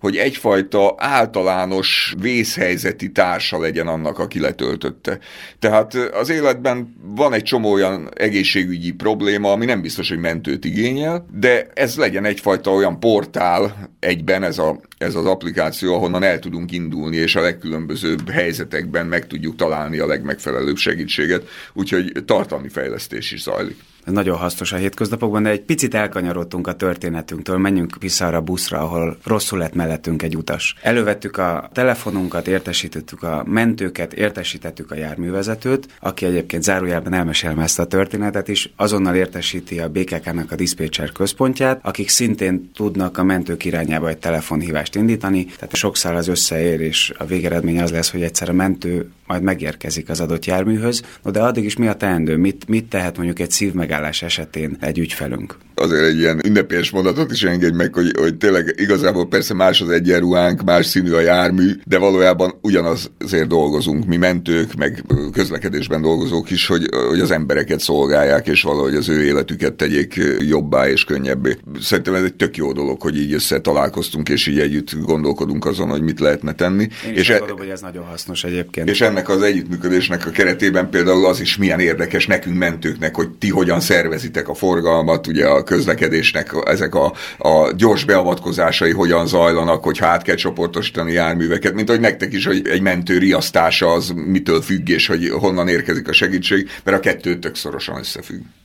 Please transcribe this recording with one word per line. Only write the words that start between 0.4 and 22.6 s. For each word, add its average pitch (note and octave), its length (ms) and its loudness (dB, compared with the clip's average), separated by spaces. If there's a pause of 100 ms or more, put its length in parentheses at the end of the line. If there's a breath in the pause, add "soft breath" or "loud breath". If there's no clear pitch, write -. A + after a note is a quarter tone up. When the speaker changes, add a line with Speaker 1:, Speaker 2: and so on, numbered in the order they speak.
Speaker 1:
általános F#2+ 1200 0
vészhelyzeti F#2+ 920 -2
társa F2+ 460 0
legyen E2 280 -2
annak, D#2+ 320 -4
aki F2 220 -4
letöltötte. C2+ 760 -4 (400 loud breath)
Tehát, A2 360 2
ö, B2 180 -2
az B2 180 -2
életben B2 720 0
van A#2+ 300 0
egy G#2+ 100 0
csomó A2 300 2
olyan F#2+ 420 0
egészségügyi F#2 800 0
probléma, G#2 600 0
ami A2 120 0
nem A#2+ 160 0
biztos, D#2+ 280 -6
hogy E2+ 100 -4
mentőt E2 460 -4
igényel, C#3 640 -2 (140)
de B2 340 2
ez C3 220 0
legyen G2+ 280 0
egyfajta G2 460 0
olyan F#2+ 300 2
portál G2+ 880 0 (100)
egyben F2+ 420 0
ez E2+ 160 -4
a, D#2 220 0 (180)
ez F2+ 160 -4
az E2 100 -2
applikáció, F2 720 -2
ahonnan F2+ 280 0
el F2+ 160 2
tudunk E2+ 340 -8
indulni, D#2+ 440 -6
és E2 200 0
a E2+ 40 2
legkülönbözőbb D#2+ 880 -4
helyzetekben E2+ 760 -4
meg E2+ 200 -4
tudjuk D#2+ 300 -8
találni D#2 420 -2
a D#2 80 0
legmegfelelőbb C#2 680 -4
segítséget. E2 720 -2 (240 loud breath)
Úgyhogy F#2 400 -2 (140)
tartalmi D#2 420 -2